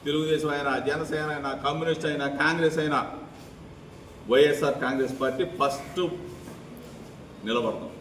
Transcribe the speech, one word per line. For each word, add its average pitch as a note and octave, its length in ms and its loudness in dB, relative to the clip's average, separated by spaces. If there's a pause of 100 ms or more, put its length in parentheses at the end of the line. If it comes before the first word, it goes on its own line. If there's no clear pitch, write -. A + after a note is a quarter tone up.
తెలుగుదేశం D3+ 520 2
అయినా, C#3+ 180 2 (160)
జనసేన D3+ 460 0
అయినా, C#3 140 -4 (140)
కమ్యూనిస్ట్ D#3 460 0
అయినా, C#3+ 160 0 (160)
కాంగ్రెస్ D#3+ 420 4
అయినా, D3 160 4 (1300)
వైఎస్ఆర్ C#3 520 6
కాంగ్రెస్ C3 380 0
పార్టీ E3 220 2 (140)
ఫస్ట్ C#3 420 -2 (1500)
నిలబడతాం. A#2 540 0